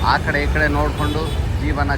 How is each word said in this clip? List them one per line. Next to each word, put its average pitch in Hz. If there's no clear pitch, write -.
ಆ 127
ಕಡೆ 147
ಈ 147
ಕಡೆ 147
ನೋಡಿಕೊಂಡು, 143
ಜೀವನ 143